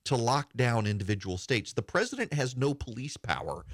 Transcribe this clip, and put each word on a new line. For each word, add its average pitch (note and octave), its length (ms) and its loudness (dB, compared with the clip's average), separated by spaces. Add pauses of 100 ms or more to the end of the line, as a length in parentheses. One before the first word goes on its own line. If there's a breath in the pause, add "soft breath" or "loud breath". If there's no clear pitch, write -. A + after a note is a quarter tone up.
to C#3+ 100 2
lock B2 400 2
down A#2+ 320 2
individual G2+ 520 0
states. - 340 -2
The - 100 -2
president A3+ 500 0
has B2+ 240 0
no C#3 160 2
police B2+ 440 -6
power D2+ 580 -4